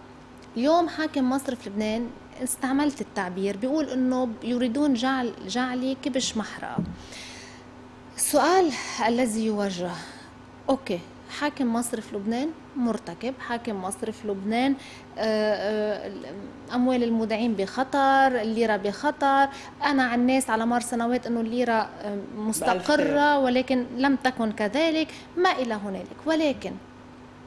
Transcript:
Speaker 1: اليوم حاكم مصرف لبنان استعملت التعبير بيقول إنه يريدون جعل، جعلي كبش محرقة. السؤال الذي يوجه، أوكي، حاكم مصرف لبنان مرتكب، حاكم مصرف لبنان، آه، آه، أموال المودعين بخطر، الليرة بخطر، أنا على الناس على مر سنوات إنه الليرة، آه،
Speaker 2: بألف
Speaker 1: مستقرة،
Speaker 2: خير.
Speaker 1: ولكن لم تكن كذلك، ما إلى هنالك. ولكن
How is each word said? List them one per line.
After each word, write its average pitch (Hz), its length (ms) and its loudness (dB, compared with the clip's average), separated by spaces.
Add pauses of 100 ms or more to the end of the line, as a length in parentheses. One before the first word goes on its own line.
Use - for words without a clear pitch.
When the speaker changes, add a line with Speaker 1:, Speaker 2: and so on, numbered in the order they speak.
(580)
Speaker 1:
اليوم 320 300 4
حاكم 294 420 0
مصرف 262 380 -2
لبنان 214 400 -2 (360)
استعملت 269 580 0
التعبير 196 560 -2
بيقول 262 320 0
إنه 254 400 2 (140)
يريدون 254 500 2
جعل، 247 400 0 (140)
جعلي 254 540 -2
كبش 254 360 -2
محرقة. - 400 -6 (1400)
السؤال 320 540 4 (360)
الذي 233 380 2
يوجه، 196 460 -2 (800)
أوكي، 226 300 -2 (400)
حاكم 285 340 0
مصرف 233 400 -4
لبنان 226 360 -2 (260)
مرتكب، 226 580 -2 (140)
حاكم 233 340 -4
مصرف 214 440 -6
لبنان، 220 500 0 (420)
آه، 214 880 0
آه، 202 40 -8 (640)
أموال 247 300 4
المودعين 226 500 2
بخطر، 269 880 4
الليرة 220 360 2
بخطر، 277 680 2 (360)
أنا 269 200 4
على 240 180 2
الناس 254 280 4
على 226 160 2
مر 240 140 2
سنوات 240 480 -2
إنه 233 140 0
الليرة، 233 300 0
آه، 208 440 -2
Speaker 2:
بألف 214 320 -6
Speaker 1:
مستقرة، 285 880 4
Speaker 2:
خير. 277 80 4
Speaker 1:
ولكن 254 420 2 (120)
لم 269 180 4
تكن 240 360 0
كذلك، 302 560 2 (300)
ما 359 140 4
إلى 240 220 -2
هنالك. 196 520 -8
ولكن 302 460 0 (760)